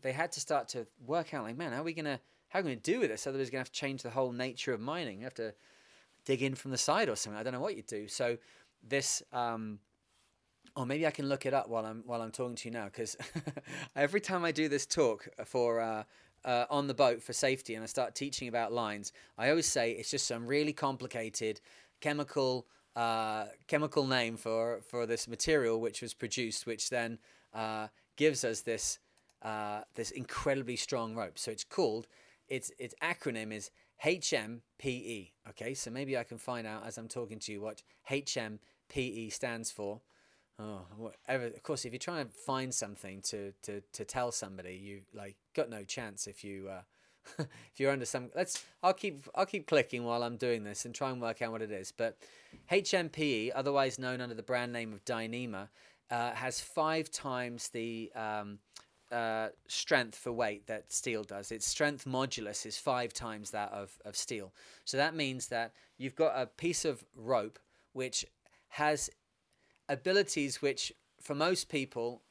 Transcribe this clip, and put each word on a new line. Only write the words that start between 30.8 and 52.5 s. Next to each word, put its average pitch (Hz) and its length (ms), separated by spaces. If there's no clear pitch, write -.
rope. 101 220
So - 140
it's 107 140
called, 117 420
its, - 320
its 123 220
acronym 120 500
is 107 200
H 170 280
M 117 300
P - 120
E. 110 440
Okay, 117 240
so 127 180
maybe 131 260
I 120 60
can 117 140
find 120 280
out 107 200
as 113 120
I'm 113 120
talking 110 300
to - 120
you 101 80
what 107 240
H 139 280
M 107 220
P 139 140
E 113 280
stands 117 420
for. 107 280
Oh, 104 280
whatever. 120 480
Of 113 180
course, 139 220
if 117 80
you're 127 60
trying 160 260
to 107 60
find 131 420
something 98 500
to, 101 300
to, 101 180
to 110 100
tell 123 280
somebody, 92 440
you, 98 260
like, 101 240
got 135 160
no 107 140
chance 104 440
if 101 160
you, 98 260
uh, 92 120
<laughs> - 20
if - 400
you're 135 120
under 135 140
some, 123 300
let's, - 300
I'll 185 100
keep, 175 420
I'll 190 100
keep 190 220
clicking 127 360
while 120 200
I'm 117 120
doing 117 280
this 101 220
and 120 80
try 135 180
and 127 100
work 113 200
out 117 100
what 113 100
it 107 100
is. 95 200
But 113 260